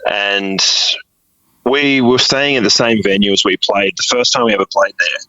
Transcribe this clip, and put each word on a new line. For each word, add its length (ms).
And 540
we 360
were 180
staying 380
at 60
the 60
same 340
venue 300
as 100
we 140
played 400
the 100
first 260
time 120
we 80
ever 120
played 340
there. 180